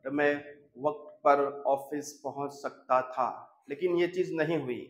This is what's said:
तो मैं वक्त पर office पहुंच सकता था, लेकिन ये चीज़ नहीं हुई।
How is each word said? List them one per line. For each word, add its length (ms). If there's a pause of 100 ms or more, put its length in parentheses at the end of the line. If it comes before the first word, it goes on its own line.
तो 60
मैं 240 (440)
वक्त 460
पर 200 (220)
office 460 (120)
पहुंच 280
सकता 480 (100)
था, 180 (400)
लेकिन 280
ये 120
चीज़ 260
नहीं 240
हुई। 320